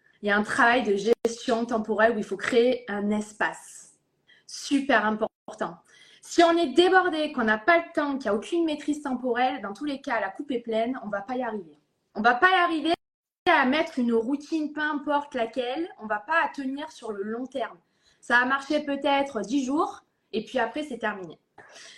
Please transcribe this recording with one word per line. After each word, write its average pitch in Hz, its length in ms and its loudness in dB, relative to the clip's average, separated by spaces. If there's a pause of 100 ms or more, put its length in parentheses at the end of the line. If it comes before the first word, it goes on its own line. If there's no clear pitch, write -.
(200)
il 208 80 -2
y - 20 2
a 202 60 4
un 214 60 2
travail 240 400 4
de 208 140 0
gestion 226 680 0
temporelle 220 500 2
où 208 40 -2
il 196 60 -4
faut 190 120 -6
créer 247 500 2
un 202 260 -2
espace. - 840 -6 (520)
Super 262 600 0
important. 208 720 -4 (420)
Si - 240 4
on 330 140 6
est 294 160 0
débordé, 349 580 4
qu'on 240 120 -2
n'a 220 120 2
pas 339 220 4
le 339 160 -4
temps, 277 240 -2
qu'il 220 120 -2
n'y 208 60 2
a - 20 -4
aucune 339 280 -2
maîtrise 302 340 -4
temporelle, 254 640 -2
dans 202 100 -8
tous 294 140 -10
les 269 160 -6
cas, 233 180 -2
la 196 80 -4
coupe 294 220 -12
est 233 100 -2
pleine, 233 420 -2
on 208 60 -12
va 202 140 -4
pas 247 140 -6
y 254 60 -4
arriver. 202 360 -8 (360)
On 220 60 -4
va 233 140 4
pas 370 160 4
y 370 120 4
arriver 330 300 0 (540)
à 311 180 4
mettre 302 340 0
une 240 140 0
routine, 285 600 -2
peu 302 80 -4
importe 294 520 -2
laquelle, 254 540 -4 (100)
on 214 80 -12
va 214 120 -2
pas 320 240 0
la 277 60 0
tenir 277 440 -8
sur 220 180 -10
le 202 120 -8
long 233 240 -6
terme. 208 320 -8 (420)
Ça 240 200 4
va 254 40 2
marcher 277 400 0
peut-être 277 560 0
dix 247 240 -2
jours, 302 400 -2 (280)
et 220 120 -4
puis - 140 -6
après, 233 240 -2
c'est 254 160 -10
terminé. 196 400 -8 (600)